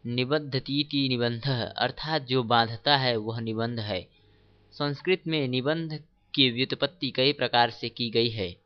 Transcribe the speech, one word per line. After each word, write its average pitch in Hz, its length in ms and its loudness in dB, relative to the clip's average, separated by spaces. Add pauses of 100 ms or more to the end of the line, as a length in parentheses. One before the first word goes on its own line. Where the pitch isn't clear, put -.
निबद्धतीति 139 1000 -2
निबंधः, 120 560 0
अर्थात - 580 -4
जो 127 200 0
बांधता 117 540 2
है 127 200 2
वह 113 240 -4
निबंध 113 400 -4
है। - 280 -6 (640)
संस्कृत 147 540 -2
में 151 220 0
निबंध 151 560 -2 (300)
की 131 160 6
व्युत्पत्ति 127 600 -2
कई 135 220 4
प्रकार 120 380 2
से 120 180 -8
की 117 220 -4
गई 117 180 4
है। 107 380 -4